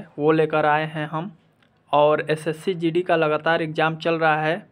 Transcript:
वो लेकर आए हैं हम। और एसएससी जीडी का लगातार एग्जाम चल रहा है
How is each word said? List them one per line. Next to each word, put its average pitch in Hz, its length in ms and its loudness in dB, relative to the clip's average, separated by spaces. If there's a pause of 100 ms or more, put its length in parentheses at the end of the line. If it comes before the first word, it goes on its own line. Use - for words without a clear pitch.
(200)
वो 151 120 4
लेकर 156 360 2
आए 151 200 2
हैं 156 200 -8
हम। 160 240 -8 (600)
और 147 380 4
एसएससी 156 460 -4
जीडी 165 260 0
का 180 140 0
लगातार 160 460 0
एग्जाम 160 360 -2
चल 165 180 -2
रहा 156 260 2
है 165 300 -4